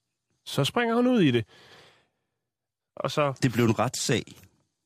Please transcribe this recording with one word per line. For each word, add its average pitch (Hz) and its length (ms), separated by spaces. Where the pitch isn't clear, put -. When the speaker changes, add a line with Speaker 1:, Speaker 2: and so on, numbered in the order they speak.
Speaker 1:
Så - 180
springer 233 300
hun 247 120
ud 247 140
i 151 100
det. 120 140
Og - 140
så 143 220
Speaker 2:
Det 127 100
blev 117 120
en 113 140
retssag. 117 440